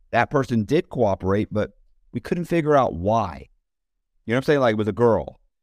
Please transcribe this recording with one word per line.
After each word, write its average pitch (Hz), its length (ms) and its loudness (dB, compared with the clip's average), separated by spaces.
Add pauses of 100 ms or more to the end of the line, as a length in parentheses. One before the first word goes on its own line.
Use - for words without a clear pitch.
(120)
that 117 180 0
person 120 360 0
did 147 240 0
cooperate, 101 600 0
but 101 220 -2 (400)
we 120 80 -8
couldn't 170 260 -4
figure 151 300 0
out 131 180 2
why. 92 540 -2 (800)
You 110 80 -2
know - 20 2
what - 40 2
I'm 135 40 -2
saying? 147 160 2
Like, 117 160 2
with 107 140 -2
a 101 40 0
girl, 110 460 0 (240)